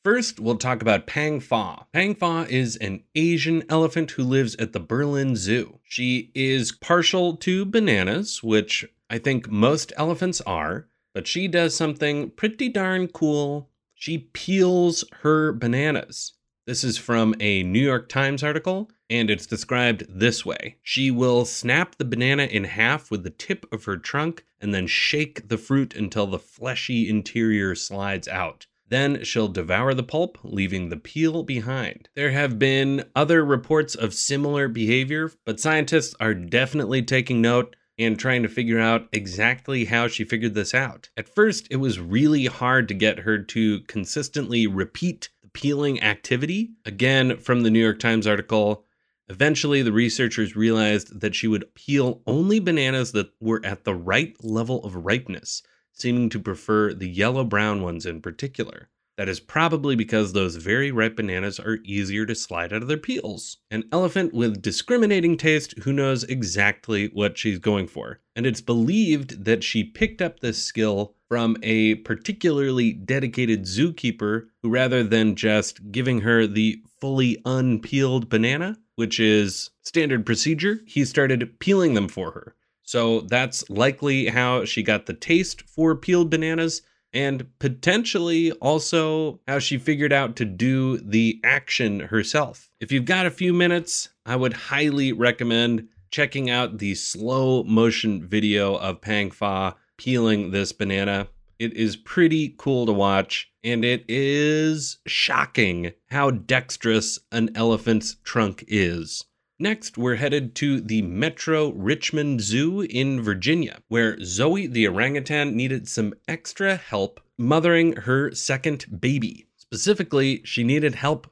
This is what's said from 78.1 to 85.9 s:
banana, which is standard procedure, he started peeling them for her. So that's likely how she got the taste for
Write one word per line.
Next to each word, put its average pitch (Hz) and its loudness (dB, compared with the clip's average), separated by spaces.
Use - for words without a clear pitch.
banana, 139 0
which 113 -2
is 107 2
standard 135 0
procedure, 165 0
he 143 0
started 131 0
peeling 185 4
them 101 2
for 87 -8
her. - -18
So 117 2
that's 123 -2
likely 135 2
how 123 2
she - -4
got 104 0
the 87 -8
taste - 0
for 160 0